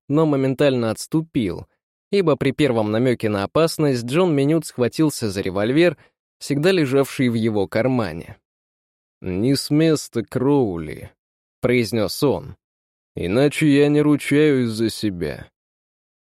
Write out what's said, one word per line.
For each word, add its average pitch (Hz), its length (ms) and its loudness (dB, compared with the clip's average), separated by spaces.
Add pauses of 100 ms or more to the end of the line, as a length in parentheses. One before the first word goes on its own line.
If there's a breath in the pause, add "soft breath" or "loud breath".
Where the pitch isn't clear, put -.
но 156 180 2
моментально 135 640 0
отступил, 123 760 -4 (440)
ибо 165 260 2
при 139 160 0
первом 113 380 0
намеке 117 380 0
на 101 160 -2
опасность 147 600 0
Джон 160 300 0
Минют 147 320 0
схватился 123 640 -2
за 95 120 -6
револьвер, 120 540 0 (420 soft breath)
всегда 147 340 0
лежавший 139 560 0
в 117 60 0
его 110 340 0
кармане. 110 680 -2 (840)
«Не 104 360 0
с - 140 -6
места, 151 540 0
Кроули», — 113 880 -2 (500)
произнес 117 600 0
он, — 117 340 -2 (580)
«иначе 127 540 0
я 143 200 4
не 147 120 2
ручаюсь 143 680 2
за 110 200 -2
себя». 85 600 -6 (720)